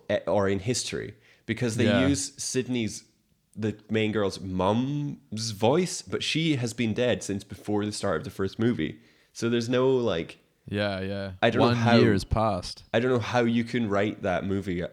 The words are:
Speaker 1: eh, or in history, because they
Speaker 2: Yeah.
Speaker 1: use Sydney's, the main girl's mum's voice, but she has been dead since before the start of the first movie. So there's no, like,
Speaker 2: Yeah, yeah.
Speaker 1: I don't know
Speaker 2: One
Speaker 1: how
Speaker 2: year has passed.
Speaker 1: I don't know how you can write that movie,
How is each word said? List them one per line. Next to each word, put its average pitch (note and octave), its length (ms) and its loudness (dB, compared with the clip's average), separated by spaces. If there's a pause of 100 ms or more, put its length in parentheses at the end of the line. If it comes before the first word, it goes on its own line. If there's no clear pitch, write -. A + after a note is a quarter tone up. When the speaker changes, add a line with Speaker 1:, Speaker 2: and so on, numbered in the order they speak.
Speaker 1:
eh, G#2 180 2
or G2 200 2
in G2 120 0
history, - 560 -4 (320)
because A2+ 300 -2
they G#2+ 80 4
Speaker 2:
Yeah. G2 220 4
Speaker 1:
use F#2+ 300 -2
Sydney's, B2 680 -4 (500)
the G#2+ 200 -4 (140)
main G#2+ 220 2
girl's G2+ 280 0
mum's A2 1120 -2
voice, C3 520 0
but - 180 -6
she D#3+ 360 0
has A#2+ 160 -4
been A2+ 200 -2
dead A2+ 300 0
since G2+ 200 -4
before G#2 420 -4
the G#2 60 -4
start G2 260 -2
of D#2 80 -4
the G#2 40 -8
first F#2+ 300 -6
movie. E2 400 0 (340)
So A#2 160 -4
there's A#2 200 0
no, B2+ 260 2
like, G2+ 420 -2 (320)
Speaker 2:
Yeah, G2+ 300 -2
yeah. G2 320 -6 (100)
Speaker 1:
I A#2 80 6
don't A2+ 120 2
know A2+ 60 6
Speaker 2:
One A#2+ 100 4
Speaker 1:
how A#2 180 4
Speaker 2:
year A#2 160 8
has G2 140 2
passed. G#2+ 580 -2 (100)
Speaker 1:
I A2+ 60 4
don't B2 100 0
know B2 100 2
how A2+ 260 2
you A#2 180 2
can A#2 240 0
write G2+ 360 0
that F2+ 220 0
movie, F#2+ 480 -2